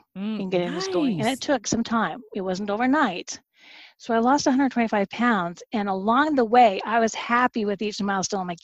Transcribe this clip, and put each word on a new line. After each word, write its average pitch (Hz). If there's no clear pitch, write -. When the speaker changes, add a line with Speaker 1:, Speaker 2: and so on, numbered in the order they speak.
Speaker 1:
Mm, 208
Speaker 2:
in 190
getting 180
this 381
going. 320
And -
it 240
Speaker 1:
nice. 262
Speaker 2:
took 262
some 226
time. 220
It 196
wasn't 190
overnight. 240
So -
I 226
lost 254
a 294
hundred 262
twenty-five 214
pounds. 196
And 202
along 226
the 247
way, 214
I 226
was 226
happy 240
with 202
each 208
milestone. 196
I'm 180
like, 170